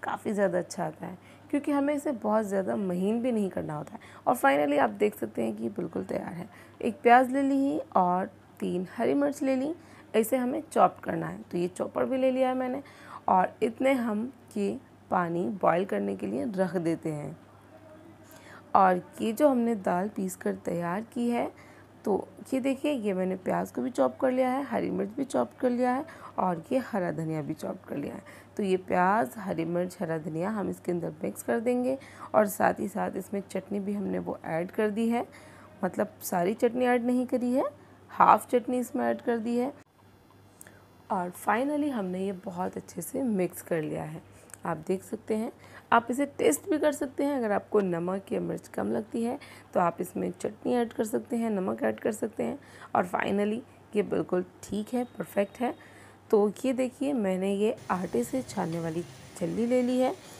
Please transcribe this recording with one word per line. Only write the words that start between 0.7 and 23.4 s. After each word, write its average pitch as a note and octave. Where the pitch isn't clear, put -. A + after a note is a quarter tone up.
आता D#3+
है, F#3
क्योंकि D4
हमें C#4+
इसे C#4+
बहुत G#3+
ज़्यादा G3
महीन G3
भी B3+
नहीं G#3
करना D#3+
होता D3+
है। -
और B3+
finally C#4+
आप B3+
देख G#3
सकते -
हैं A3+
कि A3
ये A#2
बिल्कुल F#3
तैयार -
है। E3+
एक A3
प्याज B3
ले C#4
ली C#4
और F#3
तीन F3+
हरी A#3+
मिर्च C#4+
ले C4+
ली, C#4
इसे A3+
हमें B3+
चॉप F#3+
करना E3
है। F#3
तो -
ये F3
chopper -
भी B3
ले C4
लिया B3+
है B3+
मैंने B3+
और F#3
इतने B3
हम A#3
ये G3+
पानी F3
boil F3
करने G3+
के G3
लिए A#3+
रख F#3
देते D#3+
हैं। D3
और F#3
ये A3
जो D4
हमने A#3
दाल F#3+
पीस F#3+
कर G3+
तैयार F3
की A#3+
है, B3
तो G3+
ये C4
देखिए, C4+
ये G#3+
मैंने F#3
प्याज F#3